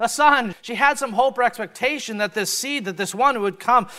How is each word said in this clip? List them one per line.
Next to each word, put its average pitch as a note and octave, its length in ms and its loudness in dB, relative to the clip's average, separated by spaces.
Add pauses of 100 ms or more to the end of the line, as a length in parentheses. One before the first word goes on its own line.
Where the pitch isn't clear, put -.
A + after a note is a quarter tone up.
a A#3 80 0
son." C#4 520 2
She A#3 140 -10
had C#4 240 2
some C4 140 -6
hope B3 260 2
or B3 60 2
expectation A#3 720 -4
that G#3 160 -2
this G3+ 180 -2
seed, C#4 340 -4
that F#3 100 -6
this F#3+ 180 -4
one C4 220 2
who G#3+ 60 -4
would G3 180 -4
come A#3+ 260 4 (120)